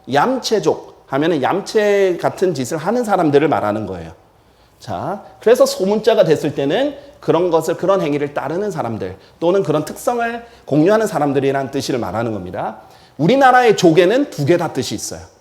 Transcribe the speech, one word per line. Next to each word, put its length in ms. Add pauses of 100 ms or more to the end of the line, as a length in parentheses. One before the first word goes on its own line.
(120)
얌체족 960
하면은 340
얌체 800
같은 340
짓을 240
하는 260
사람들을 440
말하는 380
거예요. 260 (680)
자, 460 (160)
그래서 260
소문자가 580
됐을 300
때는 420 (220)
그런 320
것을, 260
그런 260
행위를 320
따르는 360
사람들 460 (240)
또는 240
그런 200
특성을 600 (200)
공유하는 440
사람들이라는 640
뜻을 260
말하는 340
겁니다. 500 (360)
우리나라의 580
족에는 540
두 140
개 140
다 140
뜻이 220
있어요. 260 (200)